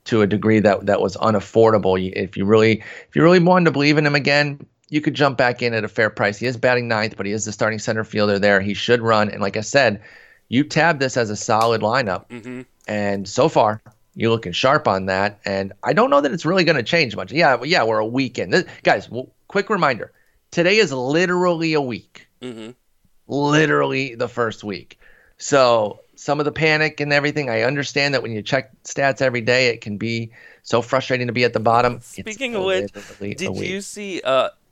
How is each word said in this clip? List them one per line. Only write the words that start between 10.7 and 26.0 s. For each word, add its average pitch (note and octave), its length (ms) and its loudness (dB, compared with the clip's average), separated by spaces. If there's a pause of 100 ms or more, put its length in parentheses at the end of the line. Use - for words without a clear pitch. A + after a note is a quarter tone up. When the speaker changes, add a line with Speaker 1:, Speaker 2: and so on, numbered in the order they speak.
Speaker 1:
this C3 180 -2
as A#2 140 0
a G#2 60 -6
solid A2+ 460 0
lineup. G#2+ 480 -2
Speaker 2:
Mm-hmm. B2 320 -14 (260)
Speaker 1:
And G2+ 420 -4
so C3+ 180 2
far, A2+ 360 0 (320)
you're A2+ 160 0
looking A2+ 200 -4
sharp C#3 360 2
on F#2+ 180 0
that. F#2+ 400 -2
And G2 280 -4 (100)
I C3+ 100 -2
don't A#3 160 2
know C#4+ 120 4
that C#4+ 100 -2
it's E3 160 -6
really F#3 160 2
gonna D3+ 180 2
change B2+ 340 0
much. G2 160 -10
Yeah, C3+ 320 2
yeah, D#3 200 0
we're A2 160 0
a G#2+ 80 0
week B2+ 320 -4
in. F2+ 100 -6
This, E3+ 160 2 (160)
guys, B2 240 2
w-, B2 240 -10 (180)
quick G3+ 220 -4
reminder. D3+ 420 -2 (380)
Today F3 280 2
is G3 140 2
literally E3 840 0
a D3+ 80 2
week. - 460 -10 (140)
Speaker 2:
Mm-hmm. A2+ 300 -14 (560)
Speaker 1:
Literally C#3+ 880 0
the A#2+ 120 -4
first A#2 360 -4
week. F#2 340 -10 (400)
So A#2+ 640 2 (160)